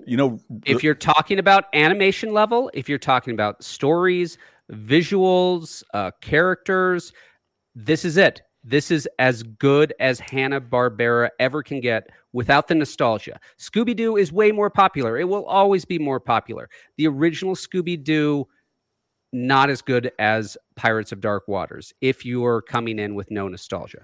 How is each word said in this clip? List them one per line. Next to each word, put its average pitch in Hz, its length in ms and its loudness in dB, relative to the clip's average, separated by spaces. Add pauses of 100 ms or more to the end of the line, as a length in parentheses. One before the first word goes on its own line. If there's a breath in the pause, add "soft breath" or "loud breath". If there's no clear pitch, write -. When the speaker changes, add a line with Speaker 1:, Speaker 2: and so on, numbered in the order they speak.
Speaker 1:
You 120 120 -4
know, 127 220 0 (280)
Speaker 2:
If 139 160 0
you're 151 100 2
talking 156 460 0
about 196 340 6
animation 196 580 2
level, 214 440 2
if 139 120 -8
you're 143 120 -2
talking 127 340 0
about 104 300 -4
stories, 175 720 0 (340 soft breath)
visuals, 180 1120 0 (100)
uh, 98 180 -4 (100)
characters, 185 920 0 (600 soft breath)
this 139 300 -2
is 165 120 0
it. 170 240 4 (220)
This 139 280 0
is 156 160 0 (120)
as 127 240 2
good 139 560 2
as 127 200 0
Hanna-Barbera 123 1120 0 (100)
ever 131 240 -2
can 139 160 -8
get 117 300 -4 (240 soft breath)
without 139 340 2
the 170 80 2
nostalgia. 127 640 -2 (180 soft breath)
Scooby-Doo 226 600 -2
is 185 140 2
way 208 200 2
more 208 180 0
popular. 135 480 0
It 175 100 -2
will 196 180 -4
always 196 400 2
be 175 120 -4
more 139 220 -2
popular. 127 500 -4 (280 soft breath)
The 156 100 2
original 160 480 0
Scooby-Doo, 151 920 -2 (840)
not 135 380 2
as 131 120 -4
good 123 380 -2
as 107 380 -2 (180)
Pirates 110 360 -2
of 98 100 -14
Dark 104 260 -4
Waters, 87 540 -8
if 131 240 -2
you 123 200 -4
are 117 160 0
coming 117 380 -6
in 104 160 -6
with 101 160 -10
no 101 160 -6
nostalgia. - 560 -12